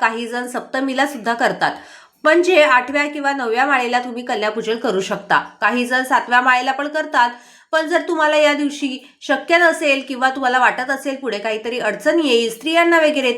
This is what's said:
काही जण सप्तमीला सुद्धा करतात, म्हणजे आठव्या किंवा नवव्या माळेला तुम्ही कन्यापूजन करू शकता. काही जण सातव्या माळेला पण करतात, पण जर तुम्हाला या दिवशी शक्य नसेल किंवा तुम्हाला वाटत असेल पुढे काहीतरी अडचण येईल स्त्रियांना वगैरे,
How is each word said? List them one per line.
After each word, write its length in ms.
काही 280
जण 200
सप्तमीला 580
सुद्धा 280
करतात, 380
म्हणजे 380
आठव्या 440
किंवा 260
नवव्या 340
माळेला 340
तुम्ही 240
कन्यापूजन 540
करू 240
शकता. 420
काही 260
जण 180
सातव्या 360
माळेला 320
पण 160
करतात, 420
पण 160
जर 120
तुम्हाला 360
या 180
दिवशी 440
शक्य 360
नसेल 500
किंवा 220
तुम्हाला 280
वाटत 320
असेल 260
पुढे 220
काहीतरी 420
अडचण 380
येईल 320
स्त्रियांना 480
वगैरे, 400